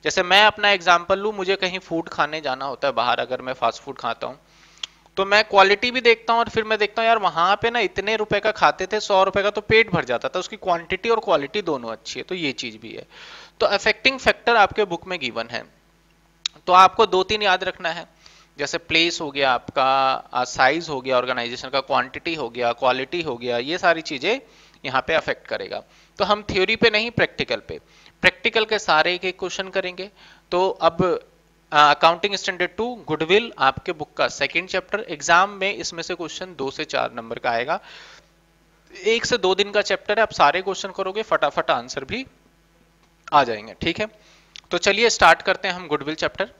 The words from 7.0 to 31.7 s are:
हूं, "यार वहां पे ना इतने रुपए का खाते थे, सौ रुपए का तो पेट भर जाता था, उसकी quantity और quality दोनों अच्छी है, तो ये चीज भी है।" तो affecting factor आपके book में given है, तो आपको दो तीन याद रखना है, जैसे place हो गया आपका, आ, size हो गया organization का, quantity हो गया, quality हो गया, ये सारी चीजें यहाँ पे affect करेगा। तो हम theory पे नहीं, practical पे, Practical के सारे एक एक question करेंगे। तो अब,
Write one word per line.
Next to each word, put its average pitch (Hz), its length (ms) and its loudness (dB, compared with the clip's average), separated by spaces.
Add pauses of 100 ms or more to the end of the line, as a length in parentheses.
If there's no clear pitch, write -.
हूं, 226 60 2
"यार 226 120 4
वहां 175 360 2
पे 233 140 0
ना 240 100 -2
इतने 202 360 -2
रुपए 214 240 -2
का 214 120 0
खाते 175 340 2
थे, 214 140 -4
सौ 190 240 2
रुपए 190 180 -2
का 202 80 0
तो 208 120 -6
पेट 220 300 2
भर 160 120 -2
जाता 120 240 -2
था, 180 100 -6
उसकी 196 200 -10
quantity 180 500 -4
और 226 120 2
quality 180 440 0
दोनों 127 280 -4
अच्छी - 280 -12
है, - 40 -10
तो 185 100 -8
ये 156 200 -4
चीज 110 220 -10
भी 110 160 -16
है।" - 140 -16 (540)
तो - 80 4
affecting 220 500 0
factor 233 380 2
आपके 208 300 4
book 170 200 -10
में 180 140 -8
given 117 300 -6
है, 113 120 -8 (1040)
तो 185 60 2
आपको 185 340 8
दो 185 180 2
तीन 214 180 -2
याद 185 220 2
रखना 180 260 -6
है, 165 160 -10 (520)
जैसे 147 220 -4
place 165 400 0
हो 151 100 -4
गया 135 220 2
आपका, 131 320 0
आ, 131 600 0
size 151 420 2
हो 143 120 -6
गया 131 160 0
organization 123 520 -4
का, 135 140 -2
quantity 131 520 -4
हो 143 160 -6
गया, 117 240 -2
quality 131 480 0
हो 143 140 -6
गया, 120 240 -4
ये 151 180 -6
सारी 165 240 2
चीजें 160 360 -4 (460)
यहाँ 131 220 0
पे 165 80 -2
affect - 320 -4
करेगा। 107 360 -8 (360)
तो 208 60 2
हम 208 260 0
theory 196 260 2
पे 226 140 4
नहीं, 214 220 -2
practical 135 560 -2
पे, 80 100 -12 (440)
Practical 214 420 0
के 214 160 -2
सारे 165 340 2
एक 180 100 -8
एक 185 140 -6
question 190 320 -8
करेंगे। 185 400 -6 (420)
तो 180 160 2 (140)
अब, 165 200 2 (680)